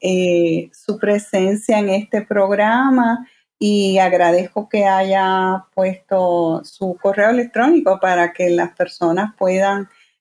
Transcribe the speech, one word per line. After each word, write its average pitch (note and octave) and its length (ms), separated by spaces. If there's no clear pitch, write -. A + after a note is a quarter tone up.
eh, F3 720
su - 240
presencia G#3 800
en G3+ 120
este G#3 340
programa A#3 1040
y G3+ 400
agradezco F3+ 680
que G#3 180
haya F#3+ 880
puesto F3+ 880
su F3+ 360
correo G3+ 300
electrónico A#3+ 680
para F3 340
que F3+ 160
las F3 260
personas F3+ 640
puedan, G3 520